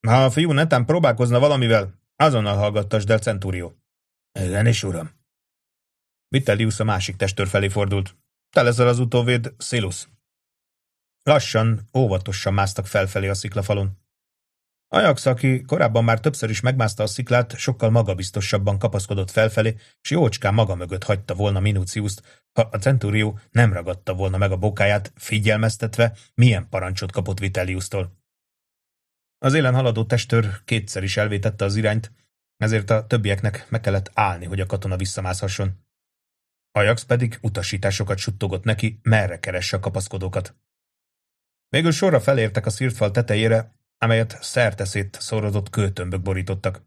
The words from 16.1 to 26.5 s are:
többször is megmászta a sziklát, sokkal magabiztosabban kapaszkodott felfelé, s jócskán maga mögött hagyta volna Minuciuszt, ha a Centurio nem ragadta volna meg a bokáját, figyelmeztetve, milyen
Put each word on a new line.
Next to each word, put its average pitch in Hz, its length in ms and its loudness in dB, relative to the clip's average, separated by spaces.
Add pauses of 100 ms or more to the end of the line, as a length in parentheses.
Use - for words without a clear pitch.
többször 139 300 -2
is 104 100 -4
megmászta 123 420 0
a 110 40 0
sziklát, 123 500 0
sokkal 117 340 0
magabiztosabban 101 880 0
kapaszkodott 98 520 -4
felfelé, 110 460 2 (240)
s - 100 -10
jócskán 110 440 0
maga 101 200 2
mögött 90 300 -8
hagyta 98 300 -2
volna 98 260 0
Minuciuszt, 101 920 -4
ha 113 200 2
a 110 60 -6
Centurio 107 560 2 (160)
nem 117 220 4
ragadta 90 420 -6
volna 95 220 -2
meg 101 160 2
a 92 40 -2
bokáját, 101 600 0
figyelmeztetve, 110 1000 0 (180)
milyen 117 340 4